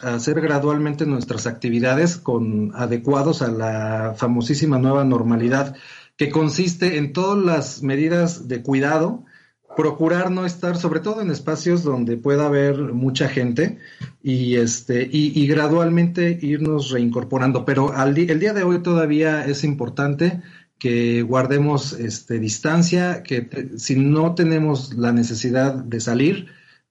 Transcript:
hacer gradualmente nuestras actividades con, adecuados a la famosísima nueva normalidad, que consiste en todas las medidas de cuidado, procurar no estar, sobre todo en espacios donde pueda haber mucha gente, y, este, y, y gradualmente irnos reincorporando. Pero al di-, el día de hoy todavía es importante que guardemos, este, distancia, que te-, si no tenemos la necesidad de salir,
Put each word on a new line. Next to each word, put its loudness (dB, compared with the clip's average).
hacer -2
gradualmente 0
nuestras -4
actividades 0
con, -2
adecuados 0
a 0
la -4
famosísima 0
nueva 4
normalidad, 0
que -2
consiste 0
en -2
todas 0
las 0
medidas 0
de -6
cuidado, 0
procurar 2
no -2
estar, -4
sobre -2
todo -4
en -2
espacios -2
donde -2
pueda 2
haber 0
mucha 0
gente, 0
y, 0
este, 0
y, 2
y 4
gradualmente 2
irnos -2
reincorporando. 0
Pero 2
al 2
di-, 2
el 2
día 2
de 0
hoy 2
todavía 2
es -2
importante -2
que 0
guardemos, 0
este, -6
distancia, 0
que -4
te-, -10
si -2
no 4
tenemos 0
la 0
necesidad 2
de -6
salir, 0